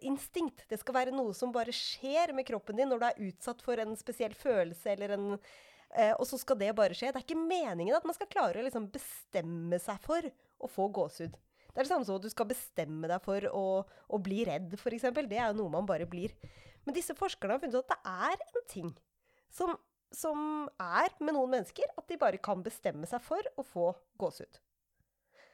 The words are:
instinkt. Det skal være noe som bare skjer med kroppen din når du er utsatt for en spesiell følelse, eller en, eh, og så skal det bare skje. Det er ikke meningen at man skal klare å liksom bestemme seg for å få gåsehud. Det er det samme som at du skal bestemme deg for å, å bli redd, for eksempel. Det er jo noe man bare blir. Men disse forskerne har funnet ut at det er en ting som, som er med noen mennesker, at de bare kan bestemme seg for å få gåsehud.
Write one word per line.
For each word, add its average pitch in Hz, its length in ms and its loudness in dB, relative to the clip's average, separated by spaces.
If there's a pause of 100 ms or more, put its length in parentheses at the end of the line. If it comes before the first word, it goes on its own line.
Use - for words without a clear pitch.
instinkt. 277 640 -2
Det 214 140 -6
skal 254 120 -8
være 254 220 2
noe 240 180 0
som 247 220 -2
bare 233 160 0
skjer 294 640 0
med 262 100 0
kroppen 208 300 -4
din 262 160 4
når 240 80 2
du 240 80 2
er 220 220 0
utsatt 240 340 -8
for 240 160 0
en 220 160 -2
spesiell 220 400 -4
følelse, 196 560 2
eller 202 240 0
en, 202 240 -2 (560)
eh, 214 180 6
og - 140 2
så 254 140 -4
skal 254 180 2
det 202 180 2
bare 190 200 6
skje. 262 160 0
Det 262 80 -4
er - 40 -14
ikke 320 140 -2
meningen 277 580 2
at 339 100 2
man 339 100 -2
skal 392 140 -6
klare 220 300 2
å 254 60 0
liksom 220 260 -4
bestemme 170 880 -2
seg 202 220 -6
for 330 260 0 (300)
å - 120 -8
få 190 240 0
gåsehud. 165 400 -4
Det - 460 -8
er 269 60 2
det 302 40 2
samme 277 160 2
som 190 120 0
at 185 40 -10
du 220 80 -6
skal - 160 0
bestemme 160 640 -4
deg 185 120 0
for 202 280 0
å, 196 140 0 (180)
å - 400 -4
bli 196 240 2
redd, 175 320 -4
for 233 160 -2
eksempel. 247 360 0
Det 220 100 0
er 226 100 2
jo 208 80 0
noe 175 140 -2
man 185 160 0
bare 170 180 2
blir. 175 280 -6 (520)
Men 285 80 -2
disse 339 220 -4
forskerne 254 400 0
har 277 60 -2
funnet 240 120 -2
ut 254 160 0
at - 60 2
det 190 160 -6 (160)
er 392 160 -2
en - 260 -6
ting 165 220 -6 (580)
som, 349 240 0 (380)
som 302 560 -2 (100)
er 196 400 4
med 302 160 2
noen 254 220 4
mennesker, - 420 -2
at - 80 -18
de 339 140 -6
bare 196 180 4
kan 185 240 -2
bestemme 165 460 -4
seg 247 160 -4
for 370 340 -2
å 262 80 -6
få 175 220 2 (320)
gåsehud. - 400 -6 (920)